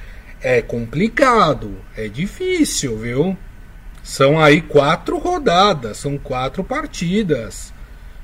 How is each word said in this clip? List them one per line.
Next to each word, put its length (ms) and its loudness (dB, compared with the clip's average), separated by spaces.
é 180 4
complicado, 1120 0
é 100 -8
difícil, 920 -2
viu? 380 -2
São 380 2
aí 220 8
quatro 560 2
rodadas, 800 2
são 180 -4
quatro 480 -4
partidas, 1080 -2